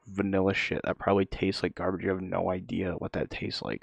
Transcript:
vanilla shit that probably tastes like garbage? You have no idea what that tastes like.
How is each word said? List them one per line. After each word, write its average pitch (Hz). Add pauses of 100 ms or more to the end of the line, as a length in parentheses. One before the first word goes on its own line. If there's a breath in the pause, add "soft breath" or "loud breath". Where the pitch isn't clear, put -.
vanilla 98
shit -
that -
probably 98
tastes -
like 90
garbage? 90
You 98
have 95
no 92
idea 92
what -
that -
tastes -
like. -